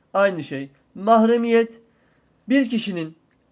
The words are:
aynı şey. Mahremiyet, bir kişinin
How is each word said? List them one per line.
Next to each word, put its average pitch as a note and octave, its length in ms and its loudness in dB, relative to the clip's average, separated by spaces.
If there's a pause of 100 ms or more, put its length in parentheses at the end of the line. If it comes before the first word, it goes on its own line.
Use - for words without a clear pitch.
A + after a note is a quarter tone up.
(140)
aynı F#3+ 300 0
şey. C#3 260 -10 (240)
Mahremiyet, A3+ 880 2 (680)
bir C4 220 2
kişinin F3+ 460 -6 (360)